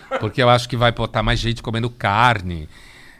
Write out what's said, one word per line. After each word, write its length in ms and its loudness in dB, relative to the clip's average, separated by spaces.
porque 240 -2
eu 60 6
acho 200 2
que 80 -4
vai 140 4
botar 320 -4
mais 160 2
gente 240 -4
comendo 260 -4
carne." 800 0